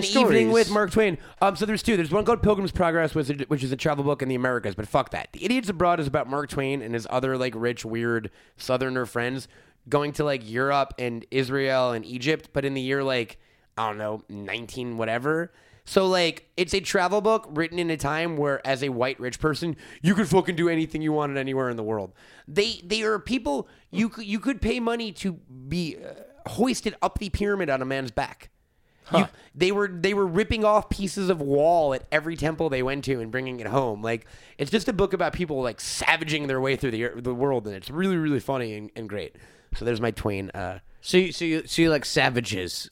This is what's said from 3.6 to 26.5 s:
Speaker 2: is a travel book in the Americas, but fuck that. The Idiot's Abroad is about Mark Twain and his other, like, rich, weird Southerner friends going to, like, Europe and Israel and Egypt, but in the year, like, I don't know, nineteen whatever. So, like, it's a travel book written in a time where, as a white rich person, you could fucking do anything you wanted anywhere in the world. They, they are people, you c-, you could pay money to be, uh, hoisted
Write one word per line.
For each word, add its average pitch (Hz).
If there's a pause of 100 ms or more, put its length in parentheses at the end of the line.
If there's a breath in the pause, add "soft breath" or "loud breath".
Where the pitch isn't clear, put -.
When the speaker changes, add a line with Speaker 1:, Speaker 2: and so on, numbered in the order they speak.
Speaker 2:
is 131
a 135
travel 143
book 143
in 131
the 131
Americas, 123
but 104
fuck 135
that. -
The -
Idiot's 226
Abroad 175
is 147
about 135
Mark 143
Twain 135
and 113
his 113
other, 131
like, 127
rich, 117
weird 117 (280 soft breath)
Southerner 127
friends 120 (400 soft breath)
going 147
to, 151
like, 139
Europe 135
and 120
Israel 131
and 113
Egypt, 127
but 139
in 139
the 135
year, 135
like, 127 (400)
I 110
don't 104
know, 107
nineteen 113
whatever. 127 (340 soft breath)
So, 190
like, 180
it's 175
a 196
travel 185
book 220
written 165
in 170
a 156
time 156
where, 139
as 131
a 143
white 127
rich 123
person, 156 (240 loud breath)
you 180
could 196
fucking 175
do 170
anything 160
you 156
wanted 147
anywhere 131
in 120
the 117
world. 104 (360 soft breath)
They, 202
they 214
are 214
people, 226 (220 soft breath)
you 202
c-, 233
you 202
could 214
pay 240
money 233
to 180
be, 135
uh, -
hoisted 220